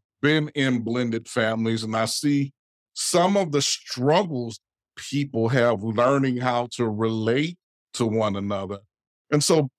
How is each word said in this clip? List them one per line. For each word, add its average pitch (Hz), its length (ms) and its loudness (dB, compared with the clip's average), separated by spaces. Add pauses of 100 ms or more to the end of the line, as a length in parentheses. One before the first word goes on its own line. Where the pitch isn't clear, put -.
(200)
been 151 340 2
in 131 260 0
blended 113 480 -4
families 113 540 0
and 110 140 -4
I 113 80 0
see 139 480 0 (420)
some 180 420 2
of 180 160 0
the 143 100 2
struggles 135 1000 -2 (360)
people 135 520 -2
have 120 340 2
learning 123 540 2
how 123 360 -2
to 117 160 -2
relate 113 680 0 (380)
to 120 120 0
one 107 300 0
another. 98 420 -6 (540)
And 147 100 2
so 151 260 2 (100)